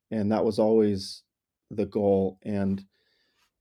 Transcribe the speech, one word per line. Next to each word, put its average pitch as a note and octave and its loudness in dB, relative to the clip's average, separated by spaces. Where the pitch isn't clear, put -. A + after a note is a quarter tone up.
and G#2+ -2
that G2 2
was G#2+ 0
always G#2+ 2
the G#2 -4
goal. G2 0
And G2 -4